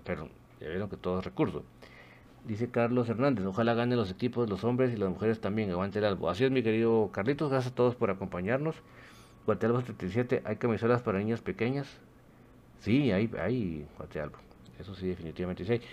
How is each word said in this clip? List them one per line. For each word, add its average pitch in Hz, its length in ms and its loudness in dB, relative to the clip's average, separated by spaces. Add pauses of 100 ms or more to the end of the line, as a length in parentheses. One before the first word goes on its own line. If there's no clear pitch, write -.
Pero 76 240 -6 (320)
ya - 80 -8
vieron 95 200 -4
que - 80 -10
todo 92 220 -2
es 92 60 -6
recurso. 87 380 -2 (840)
Dice 113 240 -4
Carlos 117 400 2
Hernández, 113 360 2
ojalá 113 280 2
ganen 120 240 2
los 104 120 0
equipos, 120 400 -2
los 95 140 -2
hombres 123 300 2
y 110 40 -4
las 98 120 2
mujeres 110 320 0
también. 104 300 0
Aguante 95 280 0
el 104 60 4
Albo. 87 240 2
Así 98 160 2
es, 131 60 4
mi 131 120 2
querido 113 480 4
Carlitos, 143 380 0
gracias 127 240 0
a - 20 -20
todos 123 200 4
por 110 140 0
acompañarnos. 98 640 -2 (720)
Guatelalbo 113 360 2
setenta 113 240 -8
y 90 40 -4
siete, 120 360 0
¿hay 110 100 -2
camisolas 117 460 2
para 98 180 0
niñas 110 220 -2
pequeñas? 127 580 -4 (800)
Sí, 127 320 2
hay, 104 260 2
hay, 87 480 -2 (120)
Guatelalbo. 76 400 -8 (420)
Eso 92 160 -14
sí, 90 120 -6
definitivamente 90 580 -4
sí 113 80 2
hay. 117 80 0 (120)